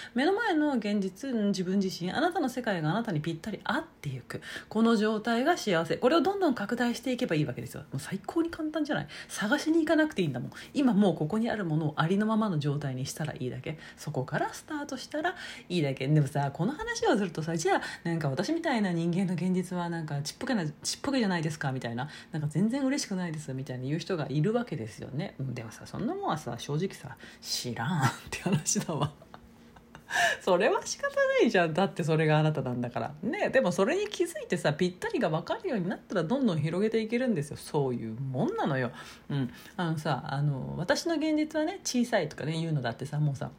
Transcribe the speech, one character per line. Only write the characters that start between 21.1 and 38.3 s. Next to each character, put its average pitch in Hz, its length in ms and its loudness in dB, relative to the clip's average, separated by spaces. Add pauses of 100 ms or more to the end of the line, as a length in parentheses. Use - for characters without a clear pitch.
け 262 80 2
じ 226 60 4
ゃ 196 40 2
な 180 100 2
い 160 40 -2
で 160 80 0
す 151 80 -8
か」 135 140 -2
み 131 80 -4
た 120 80 -4
い 117 80 -4
な。 135 140 -4 (200)
「な 160 80 -4
ん 151 40 -4
か 147 60 0
全 196 200 2
然 269 160 0
嬉 269 180 0
し - 40 -6
く 190 100 -4
な 180 100 -2
い 165 60 -4
で 156 60 -6
す」 135 160 -8
み 135 100 -6
た 127 120 -6
い - 20 -6
に 127 100 -4
言 151 80 0
う - 20 0
人 175 200 -2
が 139 100 -2
い 151 140 2
る 208 100 4
わ 233 140 0
け 160 100 -6
で 110 100 -4
す - 120 -12
よ - 100 -8
ね。 160 320 -6
う 139 40 -2
ん、 127 100 -4
で 120 100 -8
も 113 80 -12
さ、 - 140 -16
そ - 100 -12
ん 165 100 -2
な 339 80 -2
も 403 120 -4
ん - 20 0
は 170 80 0
さ、 127 220 -6
正 - 160 -4
直 185 160 0
さ、 - 260 -14 (240)
知 - 340 -4
ら 117 160 -2
ん 160 120 2
っ 120 100 4 (180)
て - 100 -8
話 190 400 2
だ 170 140 -2
わ。 147 160 0 (580)
<laughs> - 760 -2
そ 180 140 6
れ 208 100 6
は 415 160 0
仕 - 140 -6
方 554 160 -2
な 539 260 4
い 302 100 6
じ 190 80 4
ゃ 175 60 6
ん。 160 80 0
だ 175 120 4
っ 190 100 0
て 170 100 -2
そ 160 100 2
れ 156 120 4
が 151 120 6
あ 156 40 6
な 156 100 4
た 147 80 -2
な 127 120 -2
ん 123 100 -2
だ 120 80 -4
か 117 100 -4
ら。 - 220 -4
ね、 302 260 0
で 262 140 4
も 180 100 2
そ 196 140 4
れ 311 100 2
に 415 120 -2
気 - 160 0
づ 508 200 -8
い - 20 -14
て 180 120 -2
さ、 151 160 2
ぴ 180 140 2
っ 175 40 -4
た - 160 -6
り 427 100 -2
が 196 120 2
分 156 140 -2
か 330 100 -2
る 427 160 -4
よ 254 60 0
う - 20 2
に 175 100 0
な 247 80 -4
っ - 100 -10
た 240 100 -4
ら 170 60 2
ど 220 160 2
ん 277 60 0
ど 190 100 4
ん 156 60 0
広 165 220 0
げ 220 80 2
て 226 100 2
い 220 80 -2
け 233 100 0
る 254 100 0
ん 220 60 4
で 143 80 0
す - 100 -6
よ。 - 40 -10
そ 143 320 0
う 123 60 0
い 113 120 -4
う 110 60 -6
も 135 320 -2